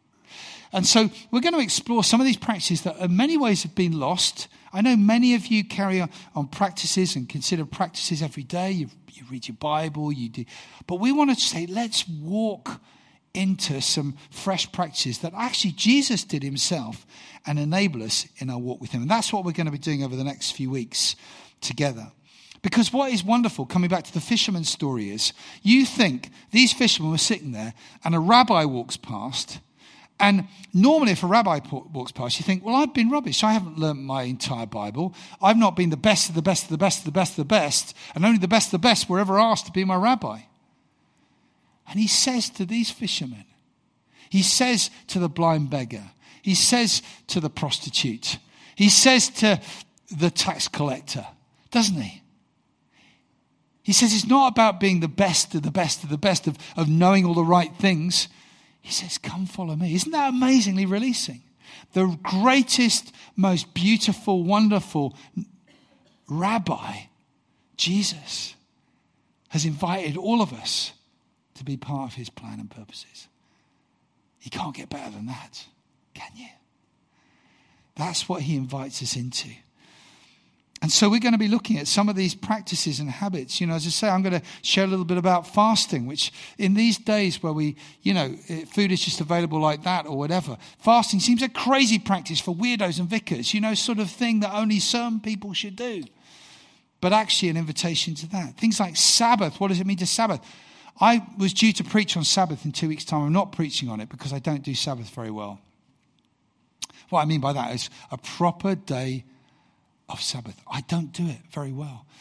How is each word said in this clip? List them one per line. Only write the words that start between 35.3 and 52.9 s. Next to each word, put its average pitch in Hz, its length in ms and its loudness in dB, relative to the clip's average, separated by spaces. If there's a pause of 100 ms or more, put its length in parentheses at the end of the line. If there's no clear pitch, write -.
I've 208 160 6
not 196 200 4
been 175 140 2
the 156 60 -2
best 202 320 2
of 170 60 -8
the 160 80 0
best 180 220 0
of - 60 -14
the 156 80 -4
best 180 220 0
of - 40 -20
the 151 80 -8
best 180 200 0
of - 40 -10
the 147 80 -2
best, 156 500 0 (200)
and 160 100 2
only 226 140 6
the 180 100 0
best 214 200 2
of - 40 -4
the 185 60 0
best 190 300 2
were 185 120 2
ever 196 180 2
asked 226 280 4
to 175 60 -16
be 185 120 0
my 185 120 2
rabbi." 180 440 0 (1500)
And 196 100 -4
he 214 80 4
says - 440 0
to 190 160 -6
these 226 240 -2
fishermen, 127 540 -8 (840)
he 196 120 4
says 247 480 2 (180)
to 185 100 -4
the 175 100 2
blind 160 420 2
beggar, 117 400 -8 (320)
he 190 120 2
says 240 480 2 (260)
to 180 120 -2
the 151 100 -4
prostitute, - 880 -4 (360)
he 202 140 6
says 254 420 6
to 208 300 4 (500)
the 165 200 0
tax - 380 -2
collector, - 580 -6 (440)
doesn't 196 300 2
he? 101 220 -10 (1600)